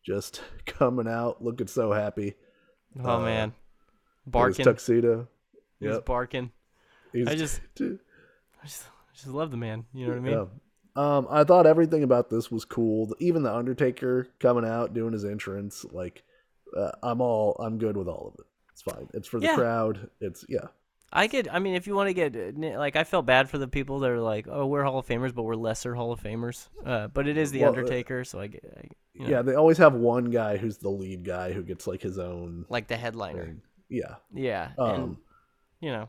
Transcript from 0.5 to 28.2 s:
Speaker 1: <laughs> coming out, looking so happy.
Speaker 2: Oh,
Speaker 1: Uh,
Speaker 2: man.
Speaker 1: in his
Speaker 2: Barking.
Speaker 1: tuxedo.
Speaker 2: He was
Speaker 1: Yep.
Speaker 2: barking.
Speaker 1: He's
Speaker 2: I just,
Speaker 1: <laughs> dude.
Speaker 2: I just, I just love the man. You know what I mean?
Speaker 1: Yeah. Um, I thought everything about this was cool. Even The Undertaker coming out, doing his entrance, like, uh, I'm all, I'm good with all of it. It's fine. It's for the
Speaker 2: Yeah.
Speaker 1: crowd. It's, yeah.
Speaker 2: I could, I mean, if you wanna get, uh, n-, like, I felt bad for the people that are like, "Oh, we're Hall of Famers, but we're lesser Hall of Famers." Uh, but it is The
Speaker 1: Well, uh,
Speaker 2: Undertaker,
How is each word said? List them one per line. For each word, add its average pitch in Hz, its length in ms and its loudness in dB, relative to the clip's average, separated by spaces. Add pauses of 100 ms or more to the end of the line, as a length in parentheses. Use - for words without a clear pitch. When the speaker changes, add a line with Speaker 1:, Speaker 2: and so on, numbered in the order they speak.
Speaker 1:
<laughs> - 120 -14
coming 123 400 0
out, 117 380 -4
looking 117 220 -4
so 110 260 0
happy. 104 420 -2 (680)
Speaker 2:
Oh, 123 120 -2
Speaker 1:
Uh, 113 40 0
Speaker 2:
man. 113 220 0
Speaker 1:
in 107 80 -4
his - 840 -20
Speaker 2:
Barking. 123 320 2
Speaker 1:
tuxedo. 117 640 4 (520)
Speaker 2:
He 104 80 -6
was 110 80 -2
Speaker 1:
Yep. 101 100 -6
Speaker 2:
barking. 123 440 -4 (640)
Speaker 1:
He's 120 160 0
Speaker 2:
I 151 60 0
just, 156 340 -2
Speaker 1:
<laughs> - 60 -20
dude. - 240 -4 (640)
Speaker 2:
I 147 40 -20
just, - 200 -16
I - 280 -20
just 135 120 -20
love 147 240 -4
the 123 80 -8
man. 117 340 -8
You 127 140 -8
know 120 60 -2
what 123 60 -4
I 123 40 -8
mean? 127 100 -2
Speaker 1:
Yeah. 107 140 -2 (500)
Um, 143 320 2
I 151 160 4
thought 175 220 10
everything 160 380 8
about 123 260 6
this 117 220 -2
was 113 120 -4
cool. 110 540 0
Even 165 240 2
The 113 120 0
Undertaker 127 760 0 (100)
coming 120 260 4
out, 113 300 -2
doing 113 180 -2
his 104 120 -4
entrance, 101 640 -8
like, 90 320 -10 (540)
uh, 98 160 -2 (100)
I'm 120 180 -2
all, 110 360 2
I'm 110 220 -4
good 107 180 0
with 92 100 -4
all - 260 -10
of - 80 -20
it. - 60 -20 (260)
It's - 100 -20
fine. - 300 -10
It's - 160 -8
for 117 120 -2
the 302 60 0
Speaker 2:
Yeah. 320 100 4
Speaker 1:
crowd. 113 520 0 (120)
It's, 95 280 -10
yeah. - 200 -4 (440)
Speaker 2:
I 202 160 4
could, 233 200 -2
I 175 100 -2
mean, 190 160 0
if 180 140 -4
you 202 80 -2
wanna 196 160 2
get, 156 240 0
uh, - 20 -4
n-, 120 400 -6
like, 143 160 -2
I 156 100 4
felt 165 220 0
bad 131 240 6
for 147 80 -4
the 135 100 -2
people 139 320 -4
that 127 100 2
are 120 100 0
like, 110 280 -2
"Oh, 143 180 -2
we're 143 180 0
Hall 135 140 0
of 127 80 -6
Famers, 123 280 -2
but 120 80 -4
we're 113 140 -2
lesser 113 400 -4
Hall 120 160 -4
of 117 80 -8
Famers." 117 480 -8 (160)
Uh, 110 240 -4
but 139 200 -2
it 151 80 -2
is 151 160 0
The 135 80 -2
Speaker 1:
Well, 143 100 6
uh, - 20 0
Speaker 2:
Undertaker, 127 520 -4